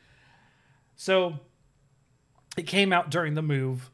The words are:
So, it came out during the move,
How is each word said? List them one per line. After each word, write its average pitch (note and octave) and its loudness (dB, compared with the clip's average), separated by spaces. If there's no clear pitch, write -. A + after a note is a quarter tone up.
So, F3+ 0
it E3 -6
came F#3+ 2
out E3+ 2
during D#3+ -2
the D#3 -2
move, C3 -2